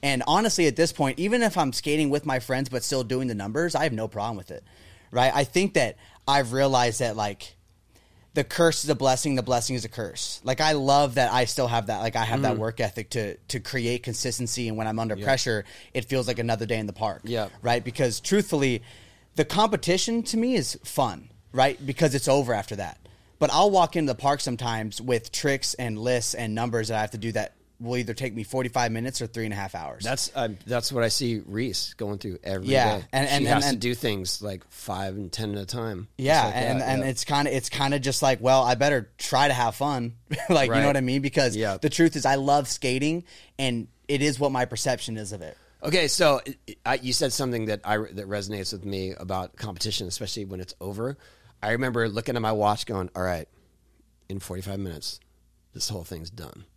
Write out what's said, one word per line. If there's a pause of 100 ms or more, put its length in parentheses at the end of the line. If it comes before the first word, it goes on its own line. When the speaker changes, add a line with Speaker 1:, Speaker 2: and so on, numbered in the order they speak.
Speaker 1:
And
honestly,
at
this
point,
even
if
I'm
skating
with
my
friends
but
still
doing
the
numbers,
I
have
no
problem
with
it, (480)
right?
I
think
that (300)
I've
realized
that,
like, (760)
the
curse
is
a
blessing,
the
blessing
is
a
curse.
Like,
I
love
that
I
still
have
that,
like,
I
have
that
Speaker 2:
Mm.
Speaker 1:
work
ethic
to, (140)
to
create
consistency,
and
when
I'm
under
Speaker 2:
Yeah.
Speaker 1:
pressure, (280)
it
feels
like
another
day
in
the
park.
Speaker 2:
Yeah. (120)
Speaker 1:
Right?
Because
truthfully, (540)
the
competition
to
me
is
fun, (220)
right?
Because
it's
over
after
that. (400)
But
I'll
walk
into
the
park
sometimes
with
tricks
and
lists
and
numbers
that
I
have
to
do
that (260)
will
either
take
me
forty-five
minutes
or
three
and
a
half
hours.
Speaker 2:
That's,
um,
that's
what
I
see
Reese
going
through
every
Speaker 1:
Yeah,
Speaker 2:
day.
Speaker 1:
and,
and,
Speaker 2:
She
Speaker 1:
and,
Speaker 2:
has
Speaker 1:
and
Speaker 2:
to
do
things,
like,
five
and
ten
at
a
time. (100)
Just
Speaker 1:
Yeah,
Speaker 2:
like
Speaker 1:
and,
Speaker 2:
that.
Speaker 1:
and
Speaker 2:
Yeah.
Speaker 1:
it's
kinda,
it's
kinda
just
like,
well,
I
better
try
to
have
fun. (160)
<laughs>
Like,
you
know
Speaker 2:
Right.
Speaker 1:
what
I
mean?
Because
Speaker 2:
Yeah.
Speaker 1:
the
truth
is
I
love
skating, (340)
and (200)
it
is
what
my
perception
is
of
it. (240)
Speaker 2:
Okay,
so, (460)
I,
you
said
something
that
I,
that
resonates
with
me
about
competition,
especially
when
it's
over. (440)
I
remember
looking
at
my
watch
going,
"All
right, (800)
in
forty-five
minutes, (540)
this
whole
thing's
done." (140)